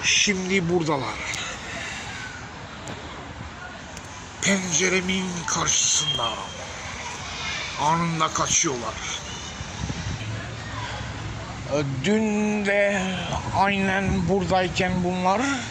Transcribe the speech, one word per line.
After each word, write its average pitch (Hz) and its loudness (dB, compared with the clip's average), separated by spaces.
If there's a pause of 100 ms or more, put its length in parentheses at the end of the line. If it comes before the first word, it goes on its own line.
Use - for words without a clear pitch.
Şimdi 185 4
buradalar. 151 2 (3250)
Penceremin 185 2 (200)
karşısında. - 2 (1500)
Anında 160 4
kaçıyorlar. 135 2 (3000)
Dün 208 4
de 202 4 (540)
aynen 196 4
buradayken 185 4
bunlar 185 4 (280)